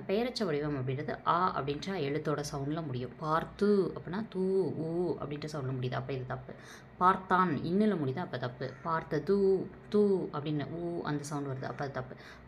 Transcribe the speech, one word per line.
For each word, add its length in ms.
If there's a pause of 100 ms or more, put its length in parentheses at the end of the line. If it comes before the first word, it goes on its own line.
பெயரச்ச 400
வடிவம் 320
அப்படின்றது 340 (200)
ஆ 20 (220)
அப்படின்ற 360 (140)
எழுத்தோட 420
சவுண்டில் 380
முடியும். 340
பார்த்து 480 (260)
அப்படின்னா 240 (140)
தூ, 120 (420)
ஊ 20 (320)
அப்படின்ற 320
சவுண்டில் 240
முடியுது, 220
அப்போ 160
இது 180
தப்பு. 200 (480)
பார்த்தான் 500 (180)
இன்னில் 320
முடியுது, 240
அப்போ 200
தப்பு. 220 (200)
பார்த்த 420
தூ, 80 (560)
தூ 100 (320)
அப்படின்னு 320 (140)
ஊ 20 (260)
அந்த 200
சவுண்ட் 220
வருது, 200
அப்போ 140
அது 140
தப்பு. 160 (320)